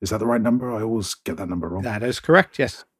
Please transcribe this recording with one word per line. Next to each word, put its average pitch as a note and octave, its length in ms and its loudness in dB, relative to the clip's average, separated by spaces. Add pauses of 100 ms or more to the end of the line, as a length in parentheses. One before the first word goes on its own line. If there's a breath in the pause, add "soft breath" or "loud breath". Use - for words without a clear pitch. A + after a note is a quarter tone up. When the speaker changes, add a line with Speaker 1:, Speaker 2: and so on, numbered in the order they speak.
Speaker 1:
Is F#2 80 -6
that - 80 -2
the G#2+ 80 -2
right A#2 160 2
number? B2 280 2
I A2 120 -2
always A2 320 -2
get - 240 -8
that F#2+ 100 -6
number E2+ 220 -4
wrong. F#2 140 -4
Speaker 2:
That G#2+ 200 -4
is B2 160 -2
correct, - 400 4
yes. B2 240 -2 (160)